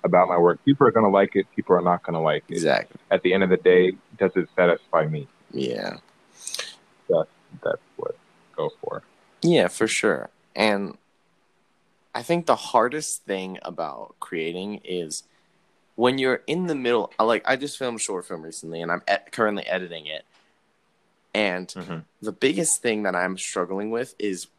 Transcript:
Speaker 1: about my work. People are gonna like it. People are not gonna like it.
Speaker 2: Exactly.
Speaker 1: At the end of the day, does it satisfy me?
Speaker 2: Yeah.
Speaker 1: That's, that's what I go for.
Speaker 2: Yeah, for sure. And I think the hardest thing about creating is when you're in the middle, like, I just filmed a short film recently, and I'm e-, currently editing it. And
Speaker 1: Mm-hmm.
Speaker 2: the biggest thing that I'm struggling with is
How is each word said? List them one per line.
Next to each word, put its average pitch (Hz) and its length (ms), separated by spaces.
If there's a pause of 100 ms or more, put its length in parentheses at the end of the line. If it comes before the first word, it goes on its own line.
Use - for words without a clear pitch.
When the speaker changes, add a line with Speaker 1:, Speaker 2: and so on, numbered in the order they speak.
Speaker 1:
about 90 240
my 90 100
work. 87 260
People 139 220
are 110 60
gonna 110 160
like 98 260
it. 95 120 (100)
People - 180
are 87 80
not 87 220
gonna 82 180
like 78 260
it. - 60
Speaker 2:
Exactly. - 460 (100)
Speaker 1:
At 95 120
the 90 100
end 95 100
of 92 80
the 92 60
day, 90 360 (260)
does 95 180
it 87 180
satisfy 85 520
me? 76 200 (260)
Speaker 2:
Yeah. 62 440 (1120)
Speaker 1:
That's, 80 220 (340)
that's - 180 (140)
what - 180
I - 420
go 76 140 (120)
for. - 200 (400)
Speaker 2:
Yeah, 151 260
for 107 200
sure. 80 420 (240)
And 101 420 (1200)
I 123 80
think 170 240
the 123 100
hardest 123 680
thing 95 380
about 80 580
creating 90 640
is 85 400 (720)
when 123 220
you're 131 280
in 175 200
the 165 80
middle, 120 440
like, 110 280
I 135 100
just 143 220
filmed 120 200
a - 40
short 92 240
film 82 160
recently, 82 400
and 85 100
I'm 85 180
e-, - 220
currently 104 340
editing 85 400
it. 76 180 (1120)
And 92 340
Speaker 1:
Mm-hmm. 87 300 (240)
Speaker 2:
the 104 100
biggest - 480
thing 107 220
that 92 120
I'm 92 220
struggling 95 540
with 117 280
is 95 280 (120)